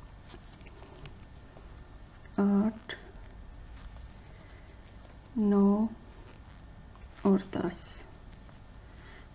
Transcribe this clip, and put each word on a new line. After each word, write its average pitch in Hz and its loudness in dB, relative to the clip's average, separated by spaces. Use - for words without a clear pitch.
आठ, 202 4
नौ 202 8
और 196 10
दस - -4